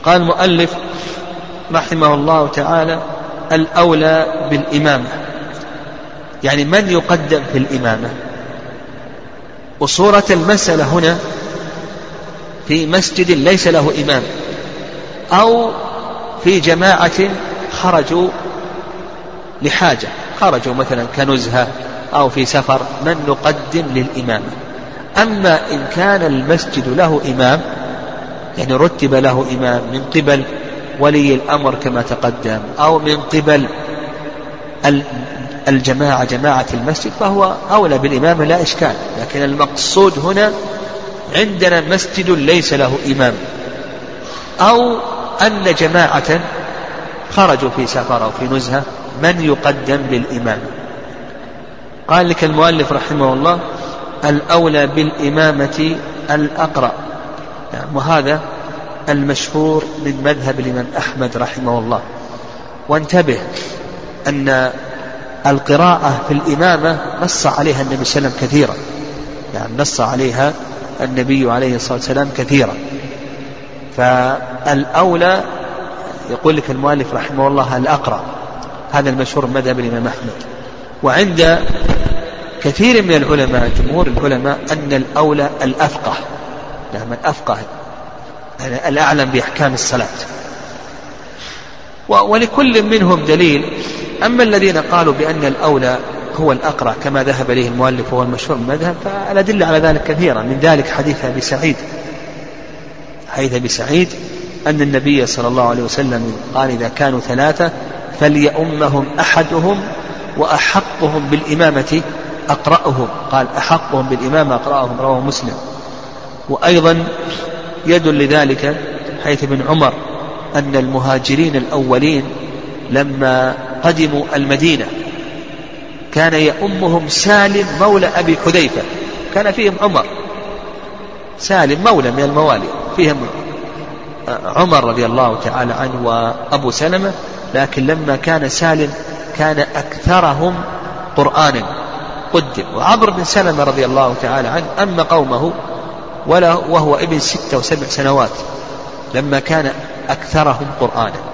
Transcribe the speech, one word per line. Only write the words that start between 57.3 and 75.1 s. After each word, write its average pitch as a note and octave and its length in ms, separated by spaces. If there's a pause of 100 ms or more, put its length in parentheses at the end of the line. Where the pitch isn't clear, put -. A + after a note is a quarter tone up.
نعم، C#3+ 240
وهذا D3 440 (680)
المشهور D3+ 760 (200)
من C3+ 200
مذهب C3+ 360
الإمام B2+ 260 (120)
أحمد B2+ 380
رحمه A#2+ 420
الله. A2+ 220 (880)
وانتبه D3+ 500 (880)
أن C3+ 440 (760)
القراءة D#3 840
في D3 60
الإمامة D#3+ 640 (240)
نص F3 240
عليها C#3+ 360
النبي C3 220
صلى - 140
الله C#3 100
عليه B2 80
وسلم C3 120
كثيرا، C#3+ 260 (800)
يعني A2 240
نص C#3+ 220
عليها B2+ 520 (480)
النبي C3 500
عليه B2+ 260
الصلاة A#2+ 180
والسلام C3+ 420
كثيرا. C3 380 (1200)
فالأولى C#3+ 1500 (840)